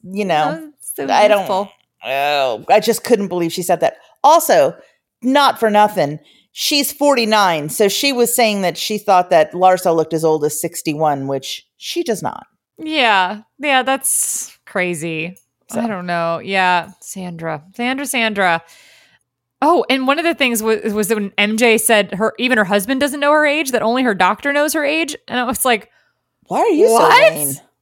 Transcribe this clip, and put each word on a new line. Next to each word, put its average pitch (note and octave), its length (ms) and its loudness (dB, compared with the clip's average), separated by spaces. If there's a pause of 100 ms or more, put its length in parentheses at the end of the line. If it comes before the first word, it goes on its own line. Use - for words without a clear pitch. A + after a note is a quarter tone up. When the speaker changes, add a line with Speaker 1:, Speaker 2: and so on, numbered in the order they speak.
Speaker 1:
you G3 220 -6
know, E3+ 360 0
Speaker 2:
Oh, D4+ 100 -20 (100)
so - 260 -10
Speaker 1:
I G3+ 220 4
don't, G#3 100 4
Speaker 2:
youthful. F#3+ 320 -4 (320)
Speaker 1:
oh, C3+ 640 -2
I G3+ 140 6
just - 240 -2
couldn't G3+ 240 0
believe F3 240 -4
she F#3 80 -8
said F3 180 0
that. - 160 0 (260)
Also, G3 540 4 (460)
not C4 400 2
for A3 80 2
nothing, G3 500 2 (320)
she's C#4+ 400 -2
forty-nine, G#3+ 760 0
so G3+ 180 0
she C#4 240 0
was A#3+ 240 0
saying G#3+ 280 0
that F3 140 -2
she G#3+ 200 -6
thought F#3 320 2
that D#3 240 2
Larsa F3+ 420 4
looked D#3+ 180 -2
as D#3+ 120 -2
old D#3 180 2
as D#3 160 -4
sixty-one, D3+ 680 -4
which - 380 -8 (120)
she - 260 -8
does G3+ 180 -4
not. - 240 -10 (320)
Speaker 2:
Yeah. A3 680 -2 (160)
Yeah, C4+ 240 0
that's - 840 -4
crazy. E3+ 720 -6 (340)
Speaker 1:
So. A3+ 80 -6
Speaker 2:
I A#3 80 -4
don't F3+ 180 -8
know. E3+ 340 -4
Yeah, F#3 500 0 (100)
Sandra. E3 640 -10 (120)
Sandra, C4 300 -6
Sandra. G3+ 560 0 (1000)
Oh, D4+ 280 2
and C4 160 -2
one C#4 100 2
of E4+ 80 0
the E4+ 80 0
things A#3+ 300 0
was, A3 300 -2
was G#3 160 -2
that A3 60 0
when G3+ 220 -6
M G#3 180 0
J A3+ 220 4
said G#3+ 380 2
her, G#3+ 240 -2
even B3 180 0
her G#3+ 60 2
husband G#3 360 0
doesn't C#4+ 200 -2
know C#4+ 120 2
her D4+ 140 4
age, C#4+ 260 0
that A#3+ 120 0
only A#3+ 200 0
her A3+ 120 0
doctor G3 360 0
knows D4 220 0
her D#4 100 -2
age. D4+ 320 -2 (120)
And B3 120 -6
I B3 40 -2
was A#3+ 200 -4
like, A3+ 260 -2 (580)
Speaker 1:
"Why A3+ 140 -2
are A4+ 80 2
you F#4+ 200 4
Speaker 2:
"What?" - 220 4
Speaker 1:
so D5 240 6
vain, D4 200 -6 (260)